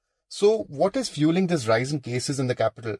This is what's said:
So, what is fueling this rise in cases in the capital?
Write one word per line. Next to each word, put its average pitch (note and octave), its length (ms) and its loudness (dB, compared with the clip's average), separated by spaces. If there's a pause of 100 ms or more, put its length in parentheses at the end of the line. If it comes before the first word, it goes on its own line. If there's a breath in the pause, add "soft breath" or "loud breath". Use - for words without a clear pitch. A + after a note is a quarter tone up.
(300)
So, G#3 380 2
what E3 300 0
is C4 100 -2
fueling E3 400 2
this C#3+ 220 0
rise B2 240 2
in D3 80 -4
cases B2 360 -4
in C3 100 -2
the B2 80 0
capital? A2+ 440 -4